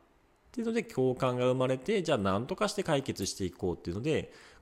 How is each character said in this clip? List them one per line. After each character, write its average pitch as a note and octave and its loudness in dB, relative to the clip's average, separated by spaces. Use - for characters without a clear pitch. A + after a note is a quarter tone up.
て A#3+ -6
い - -2
う A3+ -2
の A3+ 0
で A#3 0
共 C3 0
感 B2+ 0
が B2 2
生 B2+ 4
ま B2+ 2
れ C3 2
て、 G3 0
じ D#3 0
ゃ C#3+ 4
あ - 4
何 G2 2
と F#3 -4
か G#3 0
し G3 -2
て F#3+ -2
解 C#3 2
決 G2+ -4
し - -4
て - -6
い E2+ -2
こ F2+ -2
う - -8
っ - -10
て - -8
い E2+ -2
う - -4
の G#2+ -6
で、 B2+ 0